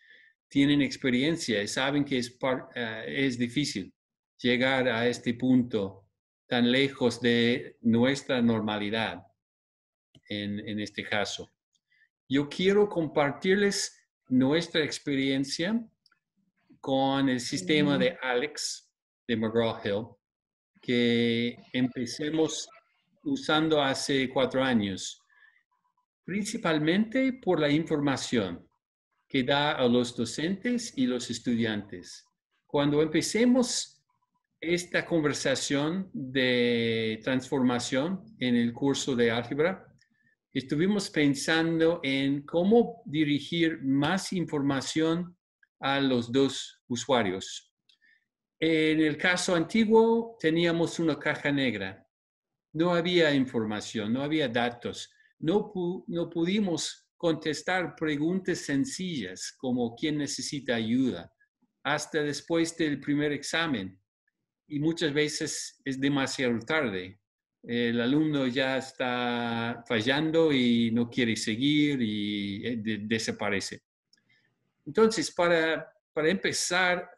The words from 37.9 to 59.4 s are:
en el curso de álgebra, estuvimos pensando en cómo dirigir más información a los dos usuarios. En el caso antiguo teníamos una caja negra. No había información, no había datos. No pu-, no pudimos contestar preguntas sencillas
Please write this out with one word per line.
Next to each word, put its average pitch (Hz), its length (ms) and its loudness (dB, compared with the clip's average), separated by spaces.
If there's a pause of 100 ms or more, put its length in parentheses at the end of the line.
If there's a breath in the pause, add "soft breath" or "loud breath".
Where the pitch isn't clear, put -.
en 123 160 0
el 117 180 0
curso 139 420 -2
de 117 160 4
álgebra, 139 560 -2 (640)
estuvimos 185 560 0
pensando 165 920 2
en 139 400 -2
cómo 220 600 2
dirigir 156 760 0
más 143 520 0
información 156 1040 -2 (440)
a 139 200 0
los 123 320 0
dos 135 560 0
usuarios. 117 840 -2 (840 soft breath)
En 156 440 2
el 151 160 2
caso 180 360 0
antiguo 226 840 4
teníamos 165 580 2
una 151 220 0
caja 147 320 0
negra. 107 560 -2 (640)
No 170 220 2
había 170 380 4
información, 110 800 -2
no 131 100 0
había 147 240 0
datos. 120 640 -4 (280 soft breath)
No 185 340 0
pu-, 180 340 -6
no 170 220 -4
pudimos 175 880 -2
contestar 160 800 -2
preguntas 160 640 -2
sencillas 139 1000 -4